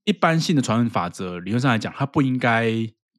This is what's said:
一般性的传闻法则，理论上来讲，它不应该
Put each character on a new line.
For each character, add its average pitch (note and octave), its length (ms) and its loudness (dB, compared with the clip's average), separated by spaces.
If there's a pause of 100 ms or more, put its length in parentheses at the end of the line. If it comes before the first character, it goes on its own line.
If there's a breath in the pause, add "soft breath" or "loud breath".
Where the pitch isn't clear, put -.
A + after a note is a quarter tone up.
一 G#3 80 2
般 E3 260 2
性 D#3+ 160 0
的 C#3+ 60 4
传 A#2 180 0
闻 A#2 120 2
法 F2+ 180 -2
则， F2+ 300 -8
理 F2+ 120 -8
论 A#2+ 100 0
上 C3+ 100 2
来 A2+ 80 2
讲， G2 180 -6
它 C#3 80 -4
不 D3 160 0
应 C3 180 0
该 A#2 320 2 (480)